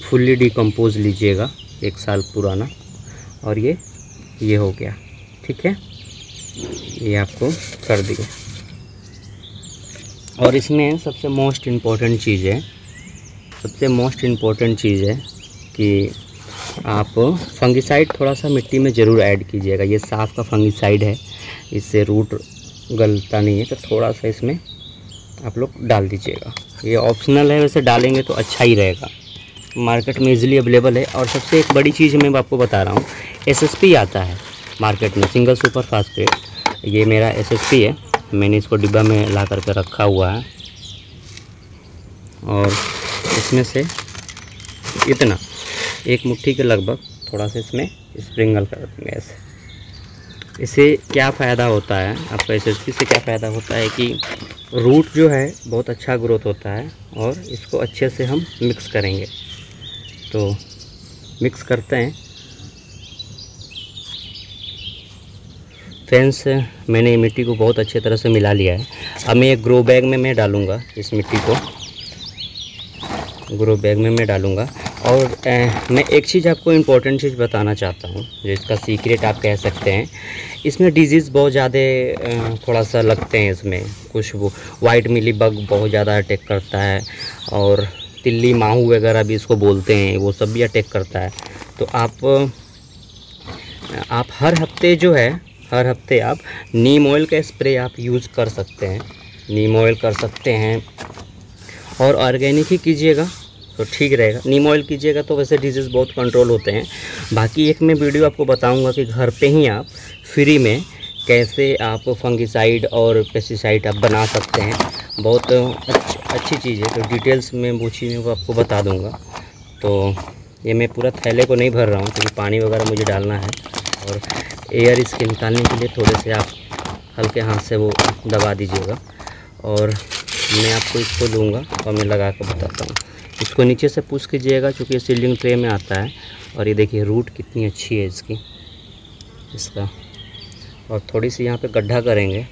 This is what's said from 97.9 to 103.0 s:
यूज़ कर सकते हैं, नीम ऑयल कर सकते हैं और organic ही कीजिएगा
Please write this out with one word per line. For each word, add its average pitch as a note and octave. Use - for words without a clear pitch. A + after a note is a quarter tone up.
यूज़ B2
कर A2+
सकते G2+
हैं, F#2+
नीम G#2+
ऑयल A2+
कर A2
सकते A2+
हैं A2
और C3+
organic C#3
ही F#3
कीजिएगा D#3+